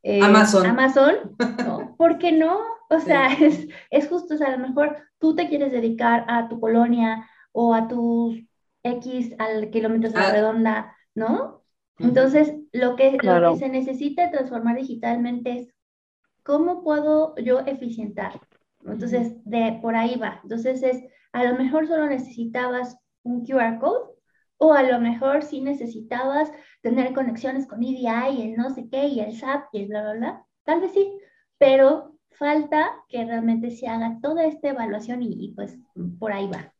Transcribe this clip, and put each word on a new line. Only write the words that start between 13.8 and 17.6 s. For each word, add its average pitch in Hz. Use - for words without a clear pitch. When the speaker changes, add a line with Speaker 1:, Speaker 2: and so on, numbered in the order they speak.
Speaker 1:
transformar 240
digitalmente 240
es -
cómo 339
puedo 302
yo 254